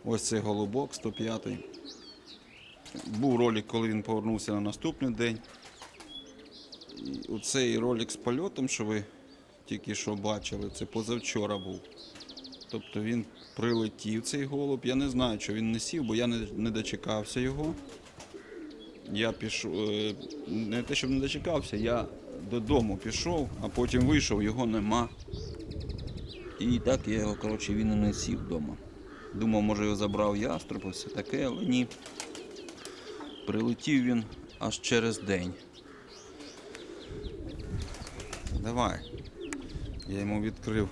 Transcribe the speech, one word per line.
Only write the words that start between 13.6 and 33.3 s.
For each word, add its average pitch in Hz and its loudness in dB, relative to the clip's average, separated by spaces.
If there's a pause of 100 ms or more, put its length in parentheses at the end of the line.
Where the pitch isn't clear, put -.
цей 143 -2
голуб. 139 0
Я 127 2
не 139 4
знаю, 123 2
що - -2
він 110 2
не 113 2
сів, 151 0
бо 110 2
я 120 4
не, 117 2 (100)
не 110 2
дочекався 107 -2
його. 139 0 (1400)
Я 110 2
пішов, 107 -4
е, 104 0 (320)
не 110 0
те, 143 -2
щоб 131 0
не 135 4
дочекався, 139 0
я 113 2 (440)
додому 113 4
пішов, 143 0 (140)
а 110 -2
потім 123 6
вийшов, 135 6
його 117 2
нема. 113 4 (1500)
І 120 6
так 127 4
я 107 2
його, 107 2
коротше, 107 0
він 107 4
і 104 4
не 104 6
сів - 0
вдома. 78 -2 (580)
Думав, 110 6
може, 104 4
його 104 4
забрав 104 4
ястреб, 107 -2
все - -8
таке, 135 -2
але 131 -2
ні. 123 6 (1600)